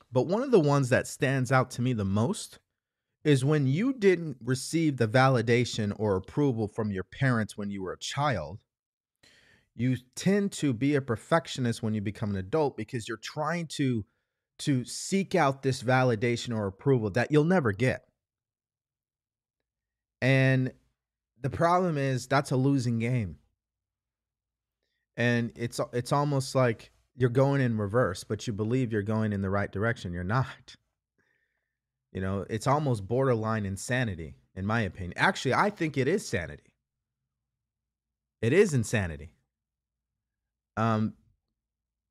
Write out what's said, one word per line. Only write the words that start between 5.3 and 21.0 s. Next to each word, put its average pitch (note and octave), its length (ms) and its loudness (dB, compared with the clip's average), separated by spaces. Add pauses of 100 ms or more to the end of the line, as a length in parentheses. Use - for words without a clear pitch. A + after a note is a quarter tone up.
or G#2 180 0
approval A2+ 520 0
from A2 240 -4
your F#2 120 -4
parents A#2 540 -2
when G2+ 120 -6
you G2 120 -6
were F2 120 -6
a D2+ 60 -14
child, G#2 600 -4 (1160)
you B2+ 240 -2 (180)
tend G3+ 380 0
to C#3 200 0
be C3+ 220 0
a C3+ 60 2
perfectionist C3 800 -2
when A2 120 -2
you G#2+ 80 -2
become G#2 300 -4
an G2 60 -2
adult B2+ 400 -2
because A2 300 -8
you're A2+ 100 -8
trying D#3 500 -6
to, B2+ 380 -2 (540)
to C3 240 0
seek - 500 -4
out C#3 300 2
this C3 180 0
validation A#2+ 760 0
or G#2+ 120 -2
approval A2+ 440 0
that A#2+ 200 0
you'll D3 140 6
never E3 260 2
get. G#2+ 320 0 (2250)
And C3 540 4 (640)